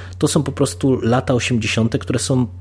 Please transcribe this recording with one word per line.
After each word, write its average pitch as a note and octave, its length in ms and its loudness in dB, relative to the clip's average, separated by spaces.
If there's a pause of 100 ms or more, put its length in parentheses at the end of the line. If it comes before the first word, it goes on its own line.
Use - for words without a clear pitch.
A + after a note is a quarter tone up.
(180)
to D3+ 100 2
są D#3+ 140 2
po - 100 -4
prostu C3 500 0
lata B2 320 2
osiemdziesiąte, A2+ 640 0
które A#2 200 -2
są B2+ 280 0 (140)